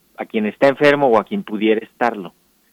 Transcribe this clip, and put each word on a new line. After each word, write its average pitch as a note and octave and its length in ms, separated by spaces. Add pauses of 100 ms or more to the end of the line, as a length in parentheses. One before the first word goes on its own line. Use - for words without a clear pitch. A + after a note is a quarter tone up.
(160)
a G#2+ 100
quien G#2+ 200
está C3+ 220
enfermo C#3+ 400
o A2+ 100
a G2+ 60
quien G2+ 180
pudiera G#2+ 420
estarlo. G#2+ 480 (400)